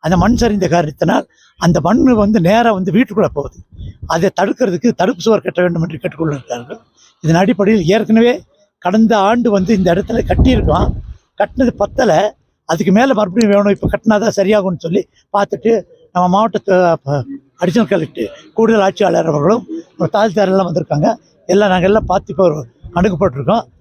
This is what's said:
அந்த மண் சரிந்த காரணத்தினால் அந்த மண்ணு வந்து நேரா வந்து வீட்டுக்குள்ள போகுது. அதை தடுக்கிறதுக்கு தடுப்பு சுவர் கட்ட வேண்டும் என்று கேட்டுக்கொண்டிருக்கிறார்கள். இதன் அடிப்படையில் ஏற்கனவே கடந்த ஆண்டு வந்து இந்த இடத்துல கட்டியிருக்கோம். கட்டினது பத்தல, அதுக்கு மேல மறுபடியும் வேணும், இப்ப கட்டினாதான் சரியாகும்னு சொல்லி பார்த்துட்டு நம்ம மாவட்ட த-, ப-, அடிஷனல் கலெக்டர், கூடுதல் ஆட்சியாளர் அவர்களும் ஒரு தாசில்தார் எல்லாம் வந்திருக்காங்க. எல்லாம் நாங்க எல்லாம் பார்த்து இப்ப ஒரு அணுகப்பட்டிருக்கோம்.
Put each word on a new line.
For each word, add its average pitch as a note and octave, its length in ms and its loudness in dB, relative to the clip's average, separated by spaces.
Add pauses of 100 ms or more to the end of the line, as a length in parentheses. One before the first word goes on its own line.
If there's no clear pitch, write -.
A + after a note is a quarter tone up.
அந்த E3+ 200 0
மண் A3+ 160 2
சரிந்த G#3 340 0
காரணத்தினால் E3+ 500 -2 (360)
அந்த F3 260 2
மண்ணு B3+ 240 2 (140)
வந்து G#3 140 2 (100)
நேரா A#3 300 2
வந்து F#3 180 -4
வீட்டுக்குள்ள G#3+ 400 0
போகுது. C#3 220 -10 (560)
அதை F3 140 0 (100)
தடுக்கிறதுக்கு F#3+ 500 -2 (120)
தடுப்பு F#3 260 -2
சுவர் G#3+ 200 0
கட்ட E3+ 180 -4
வேண்டும் E3+ 220 -2
என்று D#3+ 160 -10
கேட்டுக்கொண்டிருக்கிறார்கள். C#3+ 800 -8 (440)
இதன் E3 160 2
அடிப்படையில் G3 520 0
ஏற்கனவே A3+ 400 2 (500)
கடந்த A3 300 2 (160)
ஆண்டு A#3+ 260 0
வந்து F#3+ 220 0
இந்த F#3 180 0
இடத்துல A#3 260 -4 (100)
கட்டியிருக்கோம். F#3 580 2 (520)
கட்டினது A#3 400 -2
பத்தல, G#3+ 300 -2 (580)
அதுக்கு E3+ 280 0
மேல B3+ 220 2
மறுபடியும் G#3+ 340 0
வேணும், G3+ 240 2
இப்ப - 160 -6
கட்டினாதான் G#3 460 0
சரியாகும்னு F#3+ 460 0
சொல்லி F3 180 -2 (320)
பார்த்துட்டு G3+ 380 -2 (400)
நம்ம F3+ 220 0
மாவட்ட G#3 240 0 (100)
த-, F3+ 360 2
ப-, C#3 180 -4 (400)
அடிஷனல் F#3 300 0
கலெக்டர், D3+ 380 -4 (260)
கூடுதல் A3 300 2
ஆட்சியாளர் E3+ 460 0
அவர்களும் E3+ 320 0 (360)
ஒரு - 160 -2
தாசில்தார் G3+ 360 0
எல்லாம் F#3+ 180 0
வந்திருக்காங்க. D3+ 400 -2 (380)
எல்லாம் G3 260 2
நாங்க F3+ 160 0
எல்லாம் G#3+ 220 0
பார்த்து F#3+ 220 -4
இப்ப F3+ 140 2
ஒரு D3+ 100 -2 (400)
அணுகப்பட்டிருக்கோம். F3 680 -2 (160)